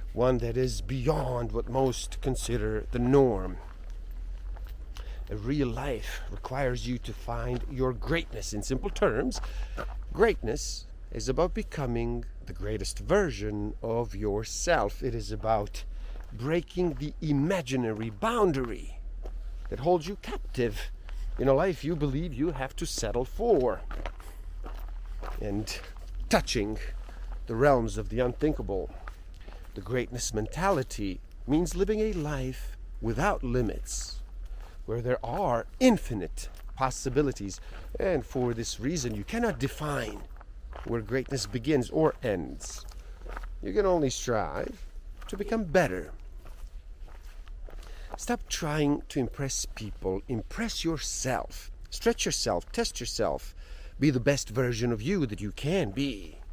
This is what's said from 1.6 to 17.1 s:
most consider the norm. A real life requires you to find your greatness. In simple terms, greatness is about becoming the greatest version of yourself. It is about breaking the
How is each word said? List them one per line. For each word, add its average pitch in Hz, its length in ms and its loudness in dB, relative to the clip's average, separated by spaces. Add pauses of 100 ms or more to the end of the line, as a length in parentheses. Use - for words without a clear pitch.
most 131 520 2
consider 113 680 0
the - 80 0
norm. 120 600 6 (1700)
A 104 80 -4
real 127 320 2
life 117 500 -2 (100)
requires 123 560 -2
you 123 120 0
to 117 160 -6
find 120 580 -2
your 127 220 2
greatness. 135 580 -2
In 104 100 -2
simple 131 280 0
terms, 175 500 4 (720)
greatness - 760 2 (220)
is - 200 -4
about 127 240 4
becoming 120 720 0 (220)
the - 40 -8
greatest 95 480 -2
version 107 840 2
of 117 320 0
yourself. 107 880 2
It 123 140 0
is 107 160 -4
about 107 540 0 (480)
breaking 160 640 0
the 143 260 -4